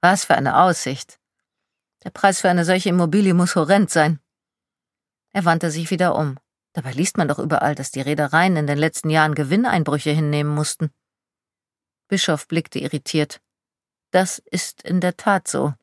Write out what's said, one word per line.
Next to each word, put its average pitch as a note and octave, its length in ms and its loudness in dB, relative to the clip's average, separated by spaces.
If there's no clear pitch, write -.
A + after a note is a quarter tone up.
„Was F#3 240 4
für C#3 120 2
eine C3 260 2
Aussicht! D#3+ 560 -2
Der F3+ 60 -12
Preis G3 300 2
für G3 80 2
eine F3+ 160 2
solche F#3 240 2
Immobilie F3+ 460 2
muss F3 220 2
horrend F3+ 340 2
sein.“ D#3 300 2
Er G3 120 -2
wandte E3 260 2
sich D#3+ 200 -6
wieder F3+ 240 0
um. C#3 240 -4
Dabei C3 200 -8
liest F#3 260 -2
man D#3+ 100 0
doch D3 120 -2
überall, D3+ 340 0
dass C3+ 160 -10
die C3+ 100 -8
Reedereien D3+ 560 0
in D3+ 120 -2
den C#3+ 100 -2
letzten D#3 320 -2
Jahren D#3 240 2
Gewinneinbrüche D3+ 760 0
hinnehmen D3 440 0
mussten. D3+ 360 -4
Bischof F3+ 400 -2
blickte - 320 -4
irritiert. D3 640 -4
Das F#3 260 0
ist - 440 -8
in F3+ 180 -2
der F3+ 160 -2
Tat G3 320 0
so. C#3 340 -2